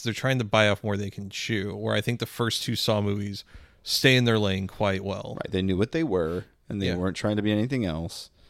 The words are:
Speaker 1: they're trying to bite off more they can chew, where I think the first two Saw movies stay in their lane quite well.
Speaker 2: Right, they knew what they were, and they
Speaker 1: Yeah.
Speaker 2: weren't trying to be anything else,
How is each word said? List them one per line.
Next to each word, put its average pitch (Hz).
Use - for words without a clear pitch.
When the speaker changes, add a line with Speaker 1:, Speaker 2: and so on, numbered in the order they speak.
Speaker 1:
they're 113
trying 131
to 117
bite 107
off 101
more 104
they 101
can 98
chew, 101
where 107
I 107
think 120
the 113
first -
two 113
Saw 107
movies 101
stay -
in 123
their 113
lane 95
quite 98
well. 98
Speaker 2:
Right, -
they 92
knew 95
what 104
they 160
were, 90
and 104
they 95
Speaker 1:
Yeah. 90
Speaker 2:
weren't 90
trying 107
to 104
be 107
anything 117
else, 85